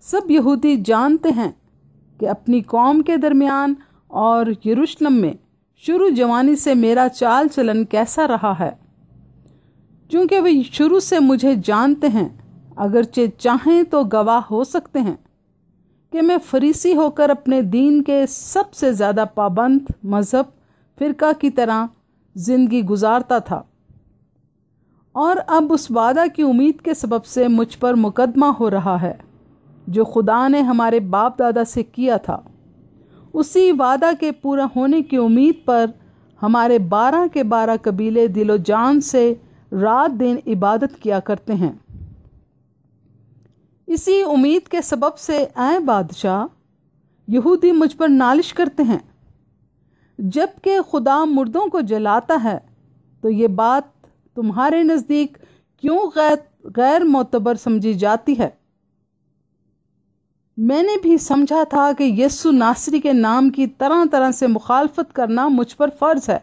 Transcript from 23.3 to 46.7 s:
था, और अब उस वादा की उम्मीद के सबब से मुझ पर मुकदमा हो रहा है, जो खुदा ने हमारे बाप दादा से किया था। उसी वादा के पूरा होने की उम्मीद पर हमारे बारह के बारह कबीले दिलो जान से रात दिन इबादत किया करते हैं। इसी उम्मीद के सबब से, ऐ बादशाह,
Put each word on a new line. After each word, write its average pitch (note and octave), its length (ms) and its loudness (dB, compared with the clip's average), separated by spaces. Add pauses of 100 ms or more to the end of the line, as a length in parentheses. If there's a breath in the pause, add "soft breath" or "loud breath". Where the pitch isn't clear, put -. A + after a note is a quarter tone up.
था, - 260 -8 (1500)
और E4 220 0
अब D#4+ 340 0
उस - 200 -2
वादा B3 360 0
की D4+ 160 -4
उम्मीद C#4 380 2
के D#4+ 120 -4
सबब A3+ 280 -4
से B3 260 -2
मुझ A3+ 280 0
पर B3 200 0
मुकदमा A#3+ 540 2
हो A#3+ 200 0
रहा F#3+ 280 -2
है, E3+ 200 -6 (720)
जो G#3 180 0
खुदा A3+ 420 0
ने C#4+ 140 2
हमारे A#3 380 0
बाप G3+ 400 -2
दादा A#3 240 0
से A3+ 200 -6
किया B3 340 -2
था। - 260 -8 (920 soft breath)
उसी F4+ 380 2
वादा C#4 420 2
के D#4 180 -4
पूरा C#4 340 -4
होने C4+ 360 0
की C4+ 160 -2
उम्मीद B3 500 2
पर A#3 260 0 (480 soft breath)
हमारे A#3 380 2
बारह A#3+ 480 0
के D4 160 -2
बारह A3+ 340 0
कबीले A3 500 0
दिलो G#3 300 0
जान A3+ 420 2
से A#3+ 420 0 (320 soft breath)
रात A3+ 380 0
दिन B3 360 -2
इबादत G#3+ 480 -2
किया G3+ 240 -4
करते G#3 340 -6
हैं। E3+ 260 -4 (2000)
इसी F#4 360 0
उम्मीद D4 440 0
के E4+ 140 -6
सबब D4 340 -2
से, D4+ 220 -6 (200)
ऐ C#4 220 0
बादशाह, G3+ 680 -4 (800)